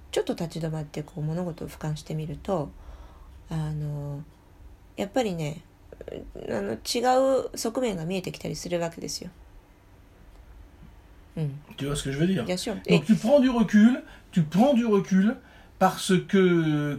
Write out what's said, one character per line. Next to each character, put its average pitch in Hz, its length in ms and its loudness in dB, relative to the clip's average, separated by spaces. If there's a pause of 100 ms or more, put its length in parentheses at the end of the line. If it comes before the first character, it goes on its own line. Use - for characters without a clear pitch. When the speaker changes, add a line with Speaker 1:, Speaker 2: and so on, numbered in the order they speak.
(120)
Speaker 1:
ち - 60 -4
ょ - 20 2
っ 415 40 -2
と 240 100 -4
立 165 260 -8
ち 165 40 -4
止 160 60 -4
ま 156 120 -6
っ - 20 -10
て、 151 180 -10
こ - 160 -20
う、 - 40 -6
物 160 220 -4
事 160 200 -10
を 151 40 -10
俯 - 100 -16
瞰 156 180 -6
し - 80 -14
て 160 100 -10
み 156 100 -6
る 151 160 -10
と、 170 300 -4 (800)
あ 160 40 -6 (180)
の、 147 500 -8 (720)
や 302 100 -4
っ - 20 -8
ぱ 262 160 -2
り 190 100 -4
ね、 156 280 -8 (840)
あ 214 140 -4
の、 208 120 -6
違 254 720 0
う - 120 -12
側 233 220 -4
面 220 160 -2
が 160 80 -8
見 185 120 -4
え 180 60 -4
て - 80 -10
き - 80 -12
た 165 100 -10
り 160 60 -8
す 165 140 -12
る 175 100 -2
わ 170 120 -4
け - 100 -14
で - 80 -8
す - 140 -10
よ。 180 80 -12 (2000)
う 165 40 -4
ん。 143 200 -6 (160)
Speaker 2:
Tu 139 100 -8
vois 147 100 -4
ce - 80 -6
que 135 80 -4
je 139 60 -4
veux 170 100 2
dire ? 160 160 0
Speaker 1:
Bien 180 120 -4
sûr. 208 180 -6
Speaker 2:
Donc, 190 120 -10
Speaker 1:
Et 170 140 4
Speaker 2:
tu 214 160 4
prends 285 240 6
du 254 100 4
recul, 226 540 6 (260)
tu 175 120 4
prends 214 320 4
du 233 120 4
recul, 202 500 4 (420)
parce 185 360 2 (120)
que, 160 720 4